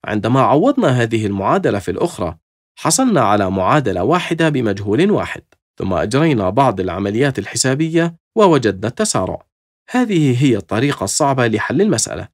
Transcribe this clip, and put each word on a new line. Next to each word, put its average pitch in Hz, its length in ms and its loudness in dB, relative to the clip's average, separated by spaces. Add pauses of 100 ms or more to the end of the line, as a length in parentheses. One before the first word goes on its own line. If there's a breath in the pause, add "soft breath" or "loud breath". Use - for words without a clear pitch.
عندما 110 360 2
عوضنا 170 460 4
هذه 113 380 0
المعادلة 104 540 0
في - 120 -6
الأخرى، 92 460 -4 (420)
حصلنا 180 420 2
على 101 300 2
معادلة 95 520 0
واحدة 165 460 0
بمجهول 113 640 0
واحد، 104 320 -4 (360)
ثم 95 140 -4
أجرينا 107 560 0
بعض 117 300 -2
العمليات 101 600 -4
الحسابية 165 760 -2 (220)
ووجدنا 113 500 2
التسارع. - 580 -4 (440)
هذه 160 540 2
هي 120 140 4
الطريقة 110 460 -2
الصعبة 123 440 0
لحل 113 340 0
المسألة 139 520 -2